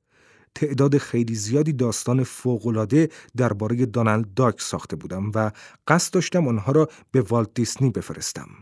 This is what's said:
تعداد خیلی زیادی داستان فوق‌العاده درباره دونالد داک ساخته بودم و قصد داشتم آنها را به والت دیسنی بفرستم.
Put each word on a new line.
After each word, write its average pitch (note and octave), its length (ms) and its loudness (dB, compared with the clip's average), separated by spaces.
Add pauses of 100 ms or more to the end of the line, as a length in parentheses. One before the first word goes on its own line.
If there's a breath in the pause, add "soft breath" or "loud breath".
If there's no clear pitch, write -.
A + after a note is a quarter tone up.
(560 soft breath)
تعداد C#3 420 2
خیلی A#2+ 380 0
زیادی C3+ 380 0
داستان B2 500 0
فوق‌العاده A#2 840 0 (280 loud breath)
درباره A#2 480 0
دونالد A2 480 0
داک A#2 280 2
ساخته - 340 -8
بودم F#2 400 -6
و A2 160 0 (360 loud breath)
قصد E3+ 260 2
داشتم F3 340 0
آنها A#2 240 0
را D#3 160 4 (240 loud breath)
به C3 100 4
والت A2+ 320 0
دیسنی B2 360 0
بفرستم. - 580 -8 (140)